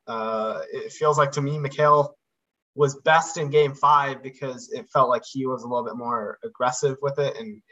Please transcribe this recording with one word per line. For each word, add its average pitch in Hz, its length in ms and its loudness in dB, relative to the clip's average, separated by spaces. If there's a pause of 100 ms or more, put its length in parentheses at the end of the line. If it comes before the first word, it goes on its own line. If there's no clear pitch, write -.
Uh, 110 540 -4 (100)
it 135 180 -10
feels 151 280 2
like 143 140 4
to 147 80 -4
me, 143 180 -4
Mikal 147 520 4 (640)
was 139 260 2
best 165 380 2
in 151 100 -4
game 143 260 4
five 139 480 2
because 131 480 -10
it 113 200 -10
felt 131 180 4
like 120 160 0
he 131 220 -6
was 127 160 -4
a 117 40 -14
little 120 180 -2
bit 117 120 -10
more 117 480 -6
aggressive 143 560 -2
with 139 180 -4
it, 139 180 -2
and, 110 360 -12